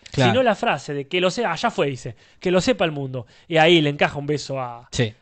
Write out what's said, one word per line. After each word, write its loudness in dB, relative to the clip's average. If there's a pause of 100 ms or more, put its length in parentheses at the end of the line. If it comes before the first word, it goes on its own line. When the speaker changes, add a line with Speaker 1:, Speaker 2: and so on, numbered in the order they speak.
(100)
Speaker 1:
Claro. 2
Speaker 2:
sino 2
la 4
frase -4
de -6
que -2
lo 2
sea, -2
allá -2
fue, -2
dice, -10 (240)
"que -2
lo 4
sepa 0
el -2
mundo". -8 (200)
Y 0
ahí 6
le 2
encaja -2
un -8
beso -4
a, -10
Speaker 1:
Sí. -2